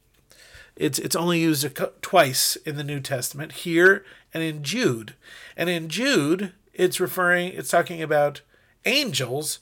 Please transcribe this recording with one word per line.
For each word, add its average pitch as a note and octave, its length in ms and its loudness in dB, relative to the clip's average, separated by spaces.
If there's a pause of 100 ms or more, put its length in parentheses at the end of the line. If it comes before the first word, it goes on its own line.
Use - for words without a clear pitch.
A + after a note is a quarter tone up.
(760)
it's, D3+ 220 -2
it's - 180 -4
only E3+ 240 0
used D#3 240 2
a D3 60 -4
cou-, - 320 -6
twice C#3+ 540 4
in D3 220 -8
the D3 60 -6
New C#3+ 160 -6
Testament, C#3 520 -6
here F3+ 540 4 (280)
and D#3+ 80 -6
in D#3 220 -6
Jude. C#3+ 520 -2 (400)
And E3+ 140 -2
in E3 200 -4
Jude, G3 640 0 (200)
it's F3+ 260 0
referring, F3+ 500 0
it's - 200 -10
talking E3+ 320 2
about D3 400 0 (440)
angels D3+ 760 -2